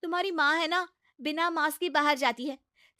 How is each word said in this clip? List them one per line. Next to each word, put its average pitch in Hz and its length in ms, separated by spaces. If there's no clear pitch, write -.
तुम्हारी 359 280
माँ 311 260
है 330 120
ना, 349 180
बिना 302 300
मास्क 311 300
के 359 100
बाहर 294 280
जाती 247 300
है, 277 100